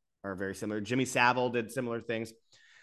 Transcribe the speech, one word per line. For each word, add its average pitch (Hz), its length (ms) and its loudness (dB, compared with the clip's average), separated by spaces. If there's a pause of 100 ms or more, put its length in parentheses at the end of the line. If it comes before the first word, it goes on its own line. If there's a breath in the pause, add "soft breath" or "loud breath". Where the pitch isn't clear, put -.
(260)
are 98 100 -4
very 98 200 -4
similar. 107 260 -4
Jimmy 123 240 0
Savile 123 440 4
did 117 220 -2
similar 117 300 -4
things. 113 320 -4 (500 soft breath)